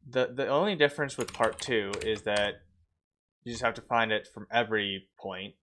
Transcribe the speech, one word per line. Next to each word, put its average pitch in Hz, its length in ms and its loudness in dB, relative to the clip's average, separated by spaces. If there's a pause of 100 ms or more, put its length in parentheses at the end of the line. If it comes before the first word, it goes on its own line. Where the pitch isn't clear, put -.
(100)
The, 123 240 2
the 127 140 -2
only 170 260 2
difference 143 420 2
with - 160 -6
part 110 280 0
two 104 320 0 (100)
is 110 200 -2
that 104 320 2 (880)
you 120 80 -10
just 117 100 -8
have 117 120 2
to 117 80 -12
find 113 280 2
it 107 160 0
from 104 240 -16
every 107 560 0 (100)
point 95 460 -10